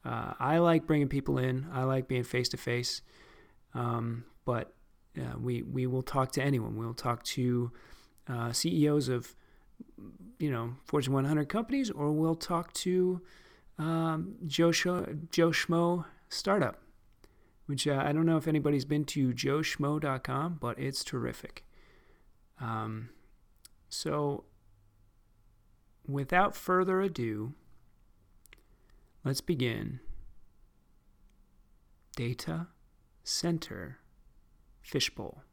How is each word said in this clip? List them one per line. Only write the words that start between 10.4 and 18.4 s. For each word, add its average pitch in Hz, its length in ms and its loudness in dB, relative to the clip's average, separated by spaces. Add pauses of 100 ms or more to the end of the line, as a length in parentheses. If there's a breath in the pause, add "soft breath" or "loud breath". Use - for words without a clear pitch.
know, 117 320 -4
Fortune 135 300 0
one 135 120 4
hundred 147 240 2
companies, 233 400 0
or 147 220 0
we'll 160 240 4
talk 170 380 -4
to, 180 480 2 (560 loud breath)
um, 165 580 0 (100)
Joe 165 260 4
Scho-, 180 440 0 (140)
Joe 165 220 4
Schmo 170 540 2 (240 loud breath)
startup, 190 520 0 (840 soft breath)
which, 143 200 -2
uh, 139 160 2
I 143 80 2
don't 160 140 4
know 165 120 6
if 156 100 0